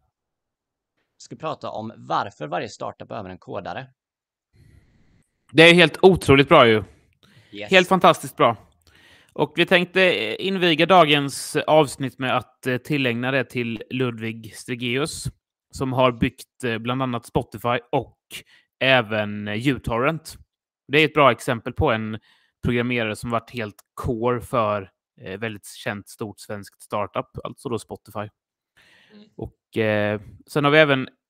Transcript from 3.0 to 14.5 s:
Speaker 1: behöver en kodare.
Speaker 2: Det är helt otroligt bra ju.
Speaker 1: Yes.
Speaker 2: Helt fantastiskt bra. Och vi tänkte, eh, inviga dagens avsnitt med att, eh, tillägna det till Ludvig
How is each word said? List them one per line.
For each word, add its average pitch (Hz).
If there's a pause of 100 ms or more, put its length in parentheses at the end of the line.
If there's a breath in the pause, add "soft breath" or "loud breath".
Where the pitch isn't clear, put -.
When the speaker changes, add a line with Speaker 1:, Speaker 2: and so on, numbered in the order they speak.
Speaker 1:
behöver 107
en 92
kodare. 107 (1600)
Speaker 2:
Det 151
är 170
helt 170
otroligt 143
bra 143
ju. 107 (680 soft breath)
Speaker 1:
Yes. 104
Speaker 2:
Helt 185
fantastiskt 170
bra. 117 (760 soft breath)
Och 147
vi 170
tänkte, 180
eh, 110 (120)
inviga 170
dagens 147
avsnitt 139
med 127
att, -
eh, 127
tillägna 127
det 131
till 117
Ludvig 113